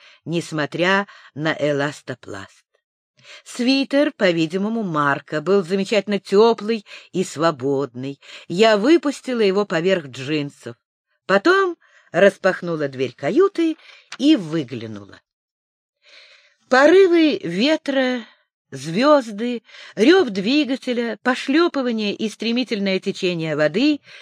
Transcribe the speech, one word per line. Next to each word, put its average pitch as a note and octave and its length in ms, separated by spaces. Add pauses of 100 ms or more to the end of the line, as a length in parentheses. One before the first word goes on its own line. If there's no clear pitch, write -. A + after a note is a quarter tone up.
(240)
несмотря E3 840 (280)
на D3+ 200
эластопласт. C#3 1120 (800)
Свитер, C#4 680
по-видимому, F#3+ 720
Марка, D3+ 580
был F#3+ 200
замечательно G3 560
тёплый G#3+ 680 (260)
и F3+ 120
свободный. C#3 920 (300)
Я G#3 300
выпустила C4 600
его G3+ 260
поверх F3 400
джинсов. C3+ 680 (500)
Потом F4+ 500 (340)
распахнула E3+ 800
дверь B2+ 260
каюты D#4+ 600 (400)
и C#4+ 200
выглянула. A#2 840 (1500)
Порывы E4 720
ветра, B3+ 800 (460)
звёзды, A3+ 920 (340)
рёв C4+ 340
двигателя, A#3+ 920
пошлёпывание B3 920
и A3 160
стремительное G#3+ 680
течение F3 540
воды. F#3+ 460 (220)